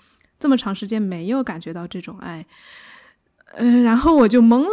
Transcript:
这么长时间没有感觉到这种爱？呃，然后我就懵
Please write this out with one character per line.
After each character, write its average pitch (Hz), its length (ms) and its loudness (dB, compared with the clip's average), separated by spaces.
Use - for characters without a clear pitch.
这 294 100 -4
么 269 80 2
长 202 160 -6
时 196 140 -10
间 214 160 -4
没 180 240 -8
有 262 160 -4
感 170 180 -10
觉 165 140 -14
到 175 100 -12
这 180 160 -12
种 - 200 -18
爱？ 165 260 -14
呃， 240 280 2
然 233 140 2
后 302 180 2
我 247 140 6
就 240 120 4
懵 233 220 4